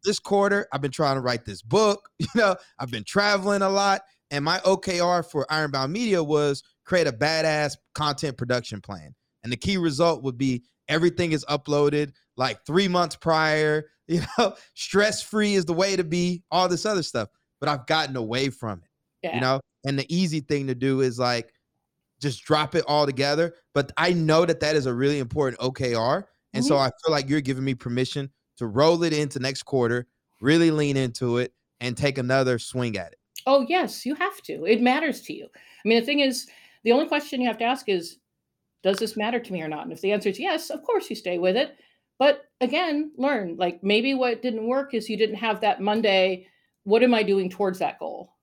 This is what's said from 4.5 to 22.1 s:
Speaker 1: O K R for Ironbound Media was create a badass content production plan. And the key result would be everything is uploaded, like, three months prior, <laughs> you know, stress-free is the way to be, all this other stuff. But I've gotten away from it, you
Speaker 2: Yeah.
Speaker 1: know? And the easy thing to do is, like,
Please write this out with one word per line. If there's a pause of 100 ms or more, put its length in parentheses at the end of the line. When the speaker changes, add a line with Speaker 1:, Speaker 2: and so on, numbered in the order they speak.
Speaker 1:
O
K
R
for
Ironbound
Media
was (220)
create
a
badass (200)
content
production
plan. (280)
And
the
key
result
would
be (260)
everything
is
uploaded, (240)
like,
three
months
prior,
<laughs>
you (160)
know, (180)
stress-free
is
the
way
to
be,
all
this
other
stuff. (300)
But
I've
gotten
away
from
it, (420)
you
Speaker 2:
Yeah.
Speaker 1:
know? (240)
And
the
easy
thing
to
do
is,
like, (680)